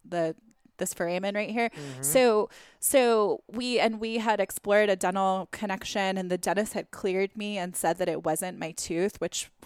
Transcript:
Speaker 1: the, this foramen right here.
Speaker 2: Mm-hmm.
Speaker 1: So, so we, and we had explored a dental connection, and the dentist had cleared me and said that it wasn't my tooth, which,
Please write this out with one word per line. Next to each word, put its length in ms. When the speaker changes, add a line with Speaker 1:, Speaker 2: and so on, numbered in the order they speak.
Speaker 1:
the, 300
this 140
foramen 440
right 140
here. 200
Speaker 2:
Mm-hmm. 320
Speaker 1:
So, 480
so 680
we, 300
and 220
we 180
had 220
explored 480
a 80
dental 560
connection, 640
and 140
the 40
dentist 360
had 180
cleared 460
me 220
and 180
said 220
that 100
it 160
wasn't 340
my 140
tooth, 480
which, 320